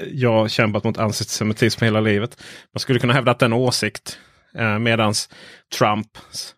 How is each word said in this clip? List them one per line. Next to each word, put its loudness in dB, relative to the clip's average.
jag 2
har 4
kämpat 0
mot -2
antisemitism 0
hela 2
livet. -2
Man -6
skulle 0
kunna 2
hävda 2
att 0
den 2
åsikt, -2
eh, 0
medans 2
Trumps -2